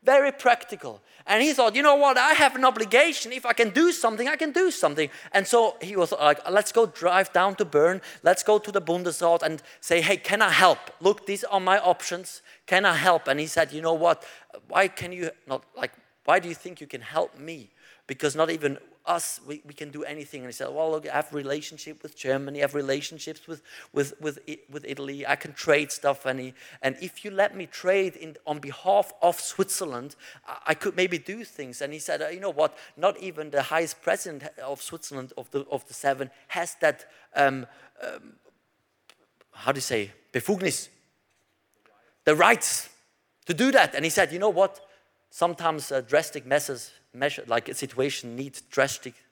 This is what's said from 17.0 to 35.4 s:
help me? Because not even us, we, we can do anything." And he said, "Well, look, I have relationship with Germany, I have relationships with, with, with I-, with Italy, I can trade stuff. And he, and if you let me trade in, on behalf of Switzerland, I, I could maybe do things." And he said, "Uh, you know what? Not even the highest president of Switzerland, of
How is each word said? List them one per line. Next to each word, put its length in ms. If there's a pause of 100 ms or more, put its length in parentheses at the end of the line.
help 360
me? 320 (360)
Because 280
not 140
even 300 (280)
us, 400
we, 180
we 80
can 180
do 140
anything." 380
And 60
he 40
said, 160
"Well, 220
look, 180
I 40
have 200
relationship 680
with 140
Germany, 420
I 40
have 120
relationships 720
with, 140 (300)
with, 280
with 260
I-, 220
with 160
Italy, 420
I 100
can 180
trade 360
stuff. 360
And 120
he, 160 (280)
and 180
if 240
you 60
let 260
me 100
trade 500
in, 200 (100)
on 120
behalf 540 (100)
of 180
Switzerland, 760 (300)
I, 120 (100)
I 60
could 220
maybe 220
do 260
things." 360
And 140
he 40
said, 220
"Uh, 80
you 120
know 100
what? 260 (200)
Not 240
even 300
the 120
highest 400
president 400 (160)
of 240
Switzerland, 560
of 120